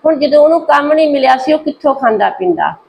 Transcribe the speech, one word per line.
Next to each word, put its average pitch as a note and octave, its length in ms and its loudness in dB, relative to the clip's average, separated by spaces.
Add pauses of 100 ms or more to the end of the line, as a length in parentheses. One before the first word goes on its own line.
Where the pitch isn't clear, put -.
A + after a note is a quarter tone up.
ਹੁਣ D#4 140 0
ਜਦੋਂ D4 240 2
ਉਹਨੂੰ D#4+ 180 2
ਕੰਮ D4 320 0
ਨਹੀਂ D#4 180 2
ਮਿਲਿਆ C4 260 0
ਸੀ, C4 160 -2
ਉਹ D#4 60 0
ਕਿੱਥੋਂ D4+ 360 -4
ਖਾਂਦਾ A3 340 0
ਪੀਂਦਾ? E3 440 -4 (160)